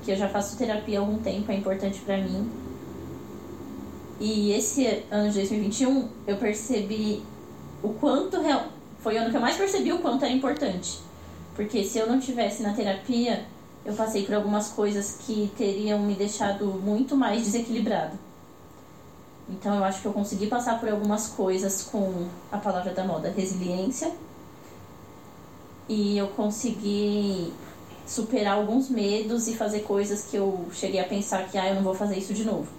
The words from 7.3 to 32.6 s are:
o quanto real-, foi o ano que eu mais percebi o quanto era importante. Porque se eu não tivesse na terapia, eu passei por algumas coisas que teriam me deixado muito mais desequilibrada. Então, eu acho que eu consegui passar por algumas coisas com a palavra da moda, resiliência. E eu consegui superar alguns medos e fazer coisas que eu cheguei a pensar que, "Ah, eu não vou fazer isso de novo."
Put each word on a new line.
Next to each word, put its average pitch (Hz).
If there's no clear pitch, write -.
o -
quanto 302
real-, 302
foi 220
o 233
ano 226
que 233
eu 254
mais 240
percebi 392
o 349
quanto 262
era 247
importante. 254
Porque 208
se -
eu 220
não 247
tivesse 240
na 208
terapia, 220
eu 214
passei 220
por 208
algumas 208
coisas 208
que 208
teriam 208
me 202
deixado 202
muito 208
mais 233
desequilibrada. 214
Então, 202
eu 196
acho 196
que -
eu 208
consegui 202
passar 240
por 226
algumas 208
coisas 190
com 185
a 208
palavra 180
da 190
moda, 160
resiliência. 190
E 202
eu 202
consegui 208
superar 208
alguns 214
medos 220
e 226
fazer 208
coisas 202
que -
eu 190
cheguei 190
a 180
pensar 196
que, -
"Ah, 190
eu 196
não 190
vou 190
fazer 202
isso 196
de 214
novo." 185